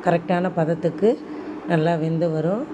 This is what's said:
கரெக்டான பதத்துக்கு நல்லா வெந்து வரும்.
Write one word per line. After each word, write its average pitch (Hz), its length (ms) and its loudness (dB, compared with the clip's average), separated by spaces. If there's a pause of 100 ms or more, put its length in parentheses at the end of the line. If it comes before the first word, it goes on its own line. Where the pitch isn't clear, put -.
கரெக்டான 175 520 2
பதத்துக்கு 170 600 2 (500)
நல்லா 170 280 2
வெந்து 165 340 0
வரும். 175 440 0